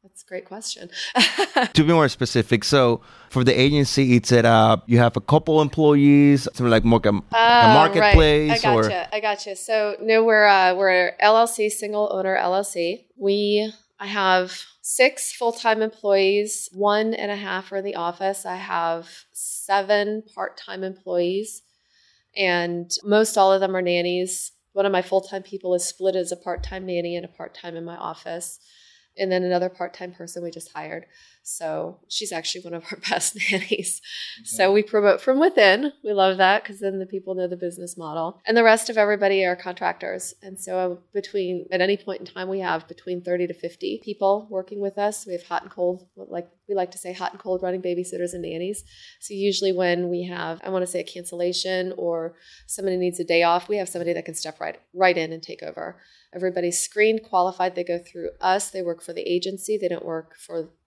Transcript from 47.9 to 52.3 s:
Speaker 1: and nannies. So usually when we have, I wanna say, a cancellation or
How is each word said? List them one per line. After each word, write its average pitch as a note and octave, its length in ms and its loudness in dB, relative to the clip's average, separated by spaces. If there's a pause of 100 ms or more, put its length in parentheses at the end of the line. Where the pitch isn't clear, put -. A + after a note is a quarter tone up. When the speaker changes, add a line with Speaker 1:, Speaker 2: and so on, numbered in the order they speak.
Speaker 1:
and F3 100 -10
nannies. F3 420 -10 (340)
So - 140 -16
usually G3 400 -2
when F3 360 -2
we F3 180 -4
have, E3+ 360 -10
I - 60 -10
wanna F#3 180 -4
say, F3+ 140 -6
a - 20 -8
cancellation F3+ 920 -6
or E3+ 380 -6 (300)